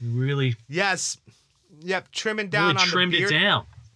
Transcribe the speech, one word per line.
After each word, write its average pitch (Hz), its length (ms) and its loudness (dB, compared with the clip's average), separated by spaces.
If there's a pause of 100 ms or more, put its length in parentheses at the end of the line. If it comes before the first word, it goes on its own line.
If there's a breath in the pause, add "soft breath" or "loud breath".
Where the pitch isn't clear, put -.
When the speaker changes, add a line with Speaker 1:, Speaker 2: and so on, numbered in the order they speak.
Speaker 1:
Really 127 540 0 (140)
Speaker 2:
Yes. 185 480 -2 (640)
Yep, 180 300 -6
trimming 214 340 -4
Speaker 1:
really 180 60 -10
Speaker 2:
down 202 180 2
on 202 60 2
the 190 60 4 (100)
Speaker 1:
trimmed 180 220 2
it 170 40 4
Speaker 2:
beard. 185 140 0
Speaker 1:
down. 160 340 2 (300)